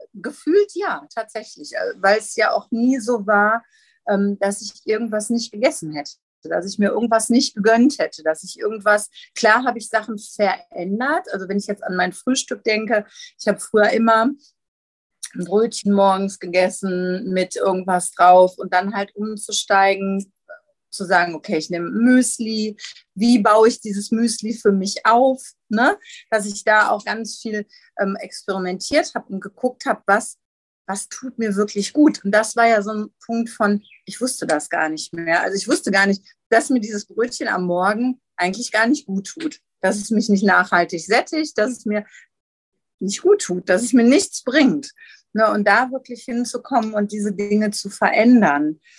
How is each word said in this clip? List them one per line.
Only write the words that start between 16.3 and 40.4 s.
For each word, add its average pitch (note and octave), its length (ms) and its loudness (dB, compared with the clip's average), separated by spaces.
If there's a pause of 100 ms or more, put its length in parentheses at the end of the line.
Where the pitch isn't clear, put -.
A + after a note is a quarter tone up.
gegessen F#3 960 -2
mit F#3 220 -2
irgendwas F#3 560 -2
drauf F3+ 460 6
und F#3 160 -6
dann G3 220 0
halt G3+ 200 -6
umzusteigen, G3 1160 -2 (580)
zu - 140 -8
sagen, E3+ 300 0
okay, D#3+ 220 -6
ich D#3 120 -6
nehme E3+ 200 -6
Müsli, A3 880 0 (360)
wie A#3 260 4
baue A3 280 6
ich A#3+ 120 0
dieses G3+ 320 -8
Müsli A3+ 420 -2
für G#3 180 2
mich G3 340 -2
auf, C4 360 4 (280)
ne? B3+ 280 2 (320)
Dass G#3 160 0
ich G#3 180 -10
da G#3+ 260 4
auch G3+ 160 -2
ganz A3 320 -8
viel, G#3 300 -8 (320)
ähm, G3 200 -2
experimentiert F#3 960 -4
habe - 180 -10
und F#3+ 80 -8
geguckt - 440 -6
habe, C4 220 -4
was, G#3 300 0 (500)
was G3 200 -8
tut - 300 -14
mir G#3+ 180 -2
wirklich G#3 380 -2
gut. - 320 4
Und G3+ 60 0
das A3 240 2
war A#3 120 4
ja A3 140 4
so G#3 100 -6
ein G#3+ 220 -6 (120)
Punkt A#3 240 -4
von, G#3 340 0 (220)
ich - 160 -16
wusste B3 260 -4
das D3+ 220 -2
gar D#3+ 200 -2
nicht D#3 240 -10
mehr. E3 300 -2
Also F#3+ 120 -4
ich G3 120 -4
wusste A#3 240 -2
gar G3 160 2
nicht, G3+ 160 0 (260)
dass A3+ 200 2
mir B3+ 100 2
dieses G#3 260 -6
Brötchen - 420 -4
am F#3+ 180 -2
Morgen G#3 540 0 (160)
eigentlich F#3+ 360 -4
gar A3 160 2
nicht D4 180 0
gut F#3+ 220 -6
tut, - 320 -10 (220)
dass F#3+ 160 0
es G3+ 120 -10
mich G#3+ 200 0
nicht G3 140 4